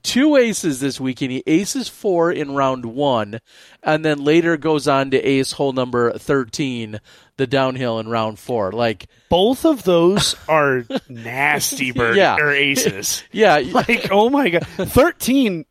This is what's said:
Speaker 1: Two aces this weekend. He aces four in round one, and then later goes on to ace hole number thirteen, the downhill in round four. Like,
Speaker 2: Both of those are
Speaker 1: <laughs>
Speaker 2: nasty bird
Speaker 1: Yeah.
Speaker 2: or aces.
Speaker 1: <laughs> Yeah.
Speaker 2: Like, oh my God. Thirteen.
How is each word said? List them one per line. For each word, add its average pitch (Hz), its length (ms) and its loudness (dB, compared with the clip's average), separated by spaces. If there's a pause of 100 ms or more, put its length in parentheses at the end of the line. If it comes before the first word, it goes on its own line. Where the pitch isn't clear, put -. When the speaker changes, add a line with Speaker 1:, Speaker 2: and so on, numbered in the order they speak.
Speaker 1:
Two 285 340 2
aces 190 440 0
this 135 200 -4
weekend. 131 320 -6
He 127 140 -6
aces 196 420 0
four 170 420 -2
in 143 240 -6
round 131 300 -2
one, 117 560 -2 (420)
and 156 220 0
then 147 180 0
later 165 360 2
goes 147 280 -2
on 135 260 2
to 135 60 2
ace 135 340 0
hole 139 200 -2
number 123 460 0
thirteen, 120 840 -4 (380)
the 135 80 0
downhill 127 540 -2
in 110 80 -10
round 110 300 -4
four. 107 340 -4
Like, 113 340 -2 (240)
Speaker 2:
Both 202 340 2
of 294 200 2
those 180 520 2 (100)
are 139 380 2 (120)
Speaker 1:
<laughs> - 120 -8
Speaker 2:
nasty 131 840 -4
bird 117 260 0
Speaker 1:
Yeah. 151 180 4
Speaker 2:
or 147 160 2
aces. 139 760 0
Speaker 1:
<laughs> - 40 -20
Yeah. 180 320 4
Speaker 2:
Like, 226 460 0
oh 208 180 4
my 277 220 2
God. 165 160 0
Thirteen. 233 1040 0